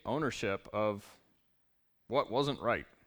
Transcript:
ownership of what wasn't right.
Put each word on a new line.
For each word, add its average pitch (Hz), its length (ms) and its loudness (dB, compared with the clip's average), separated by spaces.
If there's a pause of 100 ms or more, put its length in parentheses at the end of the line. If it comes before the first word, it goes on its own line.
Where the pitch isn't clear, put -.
ownership 113 680 -2
of 104 320 0 (1000)
what 127 240 2
wasn't 139 300 2
right. 95 260 0 (200)